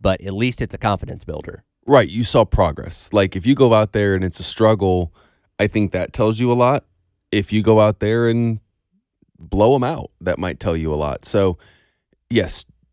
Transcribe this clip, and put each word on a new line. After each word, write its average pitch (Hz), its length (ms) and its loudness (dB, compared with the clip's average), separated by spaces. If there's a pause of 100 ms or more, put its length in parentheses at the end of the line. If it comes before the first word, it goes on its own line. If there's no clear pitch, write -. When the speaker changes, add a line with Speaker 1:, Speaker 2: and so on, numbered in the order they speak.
Speaker 1:
but 95 200 0
at 98 120 -10
least 120 280 -4
it's 117 120 -6
a - 60 -12
confidence - 460 -6
builder." - 400 -14 (220)
Speaker 2:
Right, - 220 6
you 107 140 -4
saw 113 220 4
progress. - 680 -2
Like, 98 220 2
if 90 100 -8
you 135 120 2
go 123 180 6
out 107 180 2
there 101 220 0
and 92 80 -2
it's 92 160 -4
a - 60 -8
struggle, 95 680 0 (460)
I 101 80 0
think 104 240 -2
that 90 220 -6
tells 110 260 0
you 123 140 0
a - 20 2
lot. 123 300 2 (480)
If 104 200 -2
you 107 80 2
go 110 200 4
out 107 180 2
there 113 300 0
and 117 320 -2 (760)
blow 107 380 2
'em 131 80 0
out, 127 380 -6
that 87 180 -4
might 87 220 -6
tell 85 160 -2
you 78 180 -4
a - 20 -2
lot. 76 280 -6
So, 95 340 0 (720)
yes, 107 360 -2 (280)